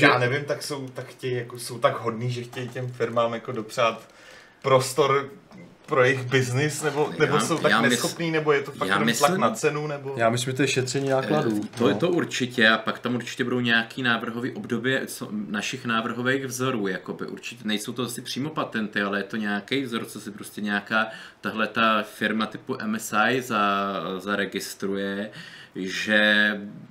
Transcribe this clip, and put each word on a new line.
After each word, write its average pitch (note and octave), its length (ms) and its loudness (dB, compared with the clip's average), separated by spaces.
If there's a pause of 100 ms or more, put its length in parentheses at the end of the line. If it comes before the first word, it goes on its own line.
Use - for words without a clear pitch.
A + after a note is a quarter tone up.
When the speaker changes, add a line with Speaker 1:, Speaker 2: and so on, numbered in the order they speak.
Speaker 1:
tak B2+ 80 8
já B2 60 4
nevím, C3 260 2
tak D3 180 -4
jsou, C3+ 240 -6
tak B2 200 -12
chtějí, - 280 -6
jako, B2 240 -6
jsou A#2+ 200 -10
tak A#2+ 220 2
hodný, A#2 300 -4
že A#2+ 120 -6
chtějí B2+ 260 -10
těm B2+ 220 -8
firmám, A#2 420 0
jako, A2+ 180 -8
dopřát A2 560 -2 (540)
prostor C3+ 680 4 (560)
pro C3+ 180 4
jejich B2+ 200 4
biznis, C3 600 2
nebo, D3 280 2
Speaker 2:
Já, D3+ 140 4
Speaker 1:
nebo - 140 2
jsou D#3 180 0
tak - 140 4
Speaker 2:
já A2 100 6
mys-, A#2+ 80 6
Speaker 1:
neschopný, D#3+ 420 0
nebo D3+ 200 2
je C#3+ 100 4
to C#3+ 100 -8
fakt - 160 -2
Speaker 2:
já G2 80 2
Speaker 1:
jenom G#2+ 100 4
Speaker 2:
myslím, A#2 220 4
Speaker 1:
tlak F#3 120 2
na A#2 120 4
cenu, D3+ 360 -2
nebo C#3 300 -6
Speaker 3:
Já A#2 120 4
myslím, B2 220 0
že B2+ 60 -6
to C#3+ 40 2
je C#3 60 4
šetření C3+ 420 0
nákladů, C3 540 2
Speaker 2:
Eh, - 140 -10
to, A2+ 120 4
Speaker 3:
no. G2 80 2
Speaker 2:
to E3 120 2
určitě, B2 600 2
a A2 80 6
pak - 220 -4
tam B2 160 -2
určitě A#2+ 280 -6
budou B2 160 0
nějaký A#2 440 0
návrhový A#2 480 -2
období A#2 440 -2 (120)
co, - 240 -10
našich G#2+ 540 -6
návrhových A#2+ 600 0
vzorů, B2 420 -2
jakoby F2+ 400 -6
určitě, - 400 -12
nejsou G#2+ 260 -2
to B2 100 -4
asi - 180 -6
přímo C#3 280 -6
patenty, A2+ 520 -4
ale G2+ 180 0
je G2 40 -4
to - 140 -8
nějaký G#2+ 440 -2
vzor, A2+ 240 -6
co - 160 -12
si G#2+ 100 -10
prostě G2+ 300 -12
nějaká, G#2 460 0 (340)
tahle G#2+ 260 -2
ta A2 360 2
firma G#2+ 420 0
typu - 340 -8
M G#2+ 160 -4
S A2 220 -6
I A#2 240 4
za-, G2+ 600 0 (180)
zaregistruje, G2 1080 -4 (460)
že G#2 760 4 (400)